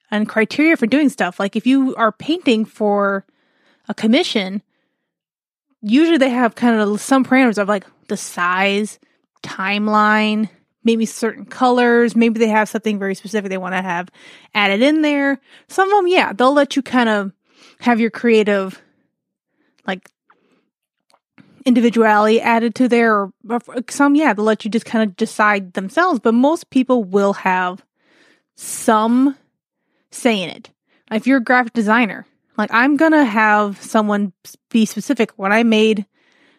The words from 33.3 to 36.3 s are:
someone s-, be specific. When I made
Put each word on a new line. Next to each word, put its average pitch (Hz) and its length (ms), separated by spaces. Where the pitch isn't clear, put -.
someone 208 500
s-, - 120
be 220 160
specific. - 500
When 196 160
I 220 100
made 220 440